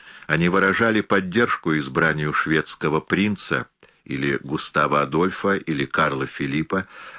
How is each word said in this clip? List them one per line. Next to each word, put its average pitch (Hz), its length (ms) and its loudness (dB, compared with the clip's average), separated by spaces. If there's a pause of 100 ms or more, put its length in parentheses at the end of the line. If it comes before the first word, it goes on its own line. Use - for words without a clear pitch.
(260)
Они 82 240 2
выражали 98 500 4
поддержку 95 800 0
избранию 76 560 0
шведского 78 680 0
принца 87 680 -2 (360)
или 69 380 -2
Густава 73 600 0
Адольфа, 87 520 0
или 73 320 -2
Карла 139 400 -2
Филиппа 151 600 -4 (320)